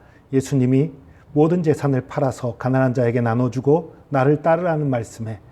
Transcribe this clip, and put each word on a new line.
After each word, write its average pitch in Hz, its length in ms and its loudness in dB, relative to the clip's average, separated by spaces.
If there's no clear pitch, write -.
예수님이 131 600 0
모든 165 320 2
재산을 139 380 0
팔아서 127 560 -4
가난한 131 360 0
자에게 120 280 0
나눠주고 127 720 0
나를 139 300 2
따르라는 165 480 0
말씀에 113 520 -6